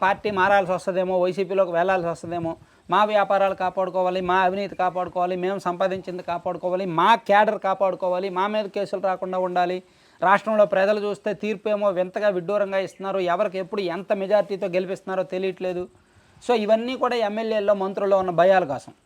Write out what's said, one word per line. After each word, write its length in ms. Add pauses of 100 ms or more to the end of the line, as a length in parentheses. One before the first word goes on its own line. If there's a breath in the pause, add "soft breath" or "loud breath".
పార్టీ 240
మారాల్సి 420
వస్తుందేమో, 520
వైసీపీలోకి 540
వెళ్ళాల్సి 300
వస్తుందేమో, 460 (360 soft breath)
మా 140
వ్యాపారాలు 500
కాపాడుకోవాలి, 640 (100)
మా 100
అవినీతి 340
కాపాడుకోవాలి, 640
మేము 220
సంపాదించింది 640
కాపాడుకోవాలి, 640
మా 300
క్యాడర్ 440
కాపాడుకోవాలి, 720
మా 180
మీద 180
కేసులు 360
రాకుండా 460
ఉండాలి, 320 (440 soft breath)
రాష్ట్రంలో 420 (100)
ప్రజలు 320
చూస్తే 280
తీర్పు 340
ఏమో 280
వింతగా 400
విడ్డూరంగా 420
ఇస్తున్నారు, 400
ఎవరికి 400
ఎప్పుడు 220
ఎంత 320
మెజారిటీతో 540
గెలిపిస్తున్నారో 560 (100)
తెలియట్లేదు. 500 (640 soft breath)
So 80
ఇవన్నీ 480
కూడా 140
ఎమ్మెల్యేల్లో, 580
మంత్రుల్లో 440
ఉన్న 120
భయాల 340
కోసం, 280 (140)